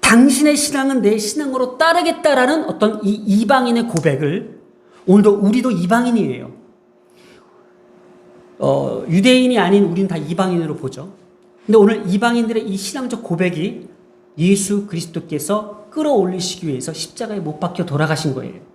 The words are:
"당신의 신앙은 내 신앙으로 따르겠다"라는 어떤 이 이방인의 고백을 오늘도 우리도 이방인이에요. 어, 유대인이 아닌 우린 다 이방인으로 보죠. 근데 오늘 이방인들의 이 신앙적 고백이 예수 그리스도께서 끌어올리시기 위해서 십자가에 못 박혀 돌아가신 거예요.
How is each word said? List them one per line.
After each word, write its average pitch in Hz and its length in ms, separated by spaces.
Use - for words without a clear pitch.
"당신의 285 580
신앙은 269 420
내 208 160
신앙으로 254 600
따르겠다"라는 311 840
어떤 214 380
이 202 100
이방인의 233 760
고백을 156 720
오늘도 202 360
우리도 247 280
이방인이에요. 185 800
어, 135 500
유대인이 247 500
아닌 196 260
우린 180 220
다 170 100
이방인으로 165 600
보죠. 139 380
근데 214 140
오늘 202 280
이방인들의 226 600
이 190 80
신앙적 240 460
고백이 175 680
예수 196 480
그리스도께서 170 1040
끌어올리시기 185 760
위해서 131 240
십자가에 220 480
못 151 180
박혀 180 280
돌아가신 151 480
거예요. 120 260